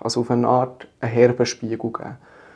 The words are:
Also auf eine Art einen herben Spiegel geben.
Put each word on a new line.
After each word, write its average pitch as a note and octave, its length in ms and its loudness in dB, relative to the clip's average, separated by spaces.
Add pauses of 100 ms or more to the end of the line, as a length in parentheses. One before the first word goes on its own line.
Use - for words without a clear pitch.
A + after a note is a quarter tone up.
Also A2+ 200 -2
auf A#2+ 100 -2
eine A#2+ 160 2
Art B2+ 400 0 (120)
einen A#2 120 -6
herben A#2+ 340 4
Spiegel A2+ 320 -6
geben. A2+ 400 -8 (380)